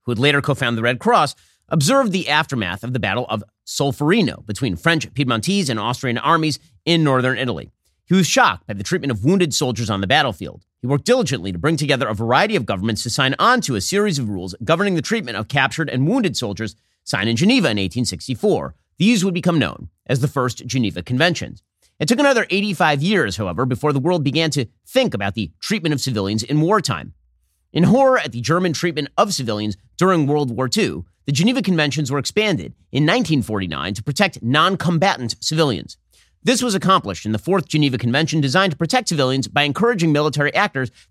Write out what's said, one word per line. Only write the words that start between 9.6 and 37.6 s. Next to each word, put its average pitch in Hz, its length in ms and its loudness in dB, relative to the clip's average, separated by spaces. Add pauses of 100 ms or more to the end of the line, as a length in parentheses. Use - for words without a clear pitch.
on 98 100 0
the 98 60 -2
battlefield. 110 580 0 (160)
He 123 60 -8
worked 139 180 0
diligently 131 480 0
to 87 60 -8
bring 151 180 0
together 135 320 0
a 110 60 -4
variety 127 420 2
of 131 80 -2
governments 104 380 -2
to 120 80 -6
sign 131 280 0
on 240 220 4
to 139 140 -2
a 98 80 -2
series 196 360 0
of 113 120 -4
rules 92 240 -6 (100)
governing 185 300 2
the 160 80 0
treatment 120 340 -4
of 107 120 -6
captured 139 420 0
and 131 180 0
wounded 220 260 0
soldiers 104 420 -6 (280)
signed 104 240 -2
in 113 80 0
Geneva 190 320 4
in 104 100 0
eighteen 98 280 -2
sixty-four. 127 680 -2 (220)
These 202 260 2
would 185 120 0
become 170 240 0
known 90 320 -2 (160)
as 127 140 0
the 147 80 2
First 123 360 -4
Geneva 107 380 -2
Conventions. 135 600 -2 (380)
It 147 80 0
took 240 100 2
another 262 320 4
eighty-five 165 540 0
years, 165 320 0
however, 98 280 -2
before 131 280 0
the 139 80 0
world 143 240 0
began 151 260 0
to 139 160 -2 (180)
think 254 300 0
about 98 200 -4
the 98 260 -4
treatment 160 320 -2
of 139 80 -2
civilians 107 420 -2
in 147 180 0
wartime. 151 540 0 (580)
In 165 120 2
horror 254 340 6
at 151 140 -6
the 139 80 -6
German 170 320 0
treatment 147 440 -4
of 202 160 2
civilians 107 440 -4 (200)
during 175 300 4
World 147 240 0
War 123 180 -2
Two, 98 380 -2 (180)
the 143 80 -2
Geneva 220 300 2
Conventions 151 480 0
were 143 80 -2
expanded 170 560 -2 (160)
in 139 160 2
nineteen 160 360 2
forty-nine 92 520 -4
to 107 80 -8
protect 180 400 -2
non-combatant 156 960 0
civilians. 151 580 -2 (460)
This 226 200 2
was 240 120 0
accomplished 170 500 0
in 107 80 -2
the 107 60 0
Fourth 180 300 -2